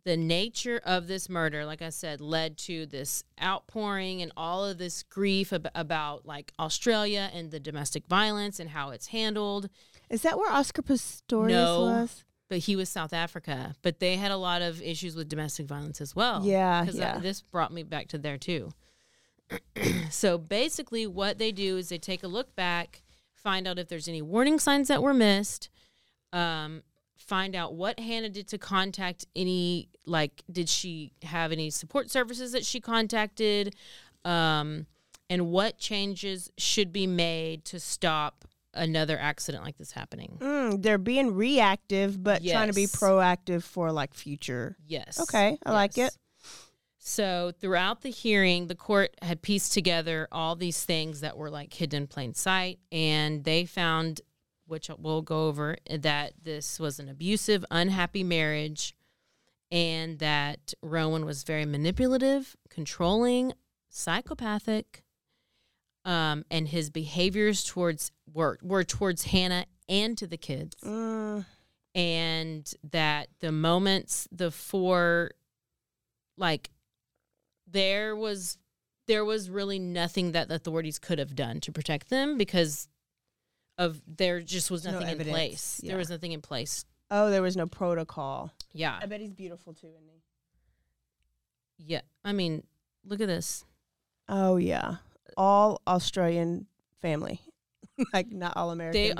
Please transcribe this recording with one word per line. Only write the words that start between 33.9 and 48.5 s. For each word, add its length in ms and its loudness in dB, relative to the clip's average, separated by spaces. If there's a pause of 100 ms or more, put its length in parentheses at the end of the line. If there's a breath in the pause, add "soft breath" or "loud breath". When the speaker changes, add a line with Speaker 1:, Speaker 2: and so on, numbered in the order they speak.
Speaker 1:
um, 600 0 (420)
and 220 0
what 280 2
changes 800 -6
should 340 2
be 140 0
made 600 0
to 120 -12
stop 680 -2 (300)
another 440 0
accident 460 -4
like 140 -10
this 140 -16
happening. 480 -12
Speaker 2:
Mm, 420 0
they're 160 6
being 360 2
reactive, 880 4
but 220 2
trying 240 4
to 60 0
be 80 4
Speaker 1:
Yes. 140 2
Speaker 2:
proactive 680 4
for, 280 -2
like, 220 -2
future. 640 -6 (100)
Speaker 1:
Yes. 340 -8
Speaker 2:
Okay, 440 4
I 80 0
like 240 4
Speaker 1:
Yes. 180 2
Speaker 2:
it. 60 -20 (840 loud breath)
Speaker 1:
So 580 0
throughout 420 2
the 80 -6
hearing, 560 6